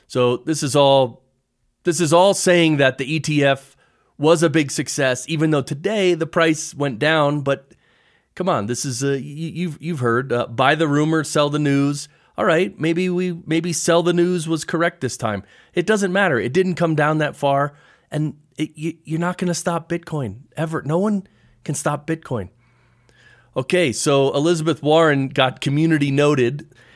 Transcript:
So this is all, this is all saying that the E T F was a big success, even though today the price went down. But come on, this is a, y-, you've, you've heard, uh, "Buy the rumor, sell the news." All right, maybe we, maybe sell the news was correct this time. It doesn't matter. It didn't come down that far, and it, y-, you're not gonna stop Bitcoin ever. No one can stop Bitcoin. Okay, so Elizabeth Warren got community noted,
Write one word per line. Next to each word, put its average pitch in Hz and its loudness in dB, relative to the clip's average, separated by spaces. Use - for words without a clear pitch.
So 123 2
this 151 -4
is 135 -4
all, 135 4
this 170 0
is 160 2
all 185 6
saying 170 4
that 131 2
the 139 -6
E 156 -2
T 147 0
F 139 -2
was 156 4
a 165 4
big 147 0
success, 131 -2
even 160 0
though 143 0
today 185 0
the 160 -4
price 165 0
went 139 -4
down. 147 2
But 139 -4
come 180 -2
on, 117 0
this 120 -6
is 123 -6
a, 139 0
y-, 139 -2
you've, 151 -8
you've 160 -6
heard, 123 0
uh, 120 -2
"Buy 127 2
the 156 0
rumor, 151 0
sell 147 0
the 147 -2
news." 143 0
All 214 0
right, 190 0
maybe 170 0
we, 180 -2
maybe 165 -2
sell 170 2
the 170 2
news 175 0
was 160 -2
correct 165 -4
this 127 -6
time. 104 -4
It 175 0
doesn't 202 0
matter. 180 2
It 123 -2
didn't 185 2
come 165 0
down 151 0
that 147 -2
far, 143 0
and 151 -4
it, 156 -4
y-, 160 -6
you're 160 -4
not 175 -4
gonna 180 -2
stop 165 -4
Bitcoin 143 -6
ever. 160 -4
No 151 -2
one 202 -2
can 151 -6
stop 147 -4
Bitcoin. 135 -6
Okay, 151 0
so 139 2
Elizabeth 156 0
Warren 147 4
got 131 0
community 147 2
noted, 143 0